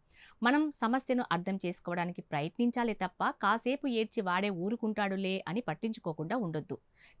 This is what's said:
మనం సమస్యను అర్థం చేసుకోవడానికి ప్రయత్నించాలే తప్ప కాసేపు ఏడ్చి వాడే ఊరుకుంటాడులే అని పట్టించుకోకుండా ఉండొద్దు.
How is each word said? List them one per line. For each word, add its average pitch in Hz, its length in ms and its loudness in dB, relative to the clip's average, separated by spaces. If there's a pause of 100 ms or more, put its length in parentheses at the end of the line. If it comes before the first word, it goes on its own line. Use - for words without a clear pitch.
(420)
మనం 294 280 4
సమస్యను 247 640 2
అర్థం 190 340 0
చేసుకోవడానికి 175 540 -2
ప్రయత్నించాలే 233 720 0
తప్ప 190 380 -2
కాసేపు 240 560 0
ఏడ్చి 226 340 0
వాడే 190 300 2
ఊరుకుంటాడులే 196 960 -2
అని 196 120 -2
పట్టించుకోకుండా 185 760 -4
ఉండొద్దు. 156 420 -4 (420)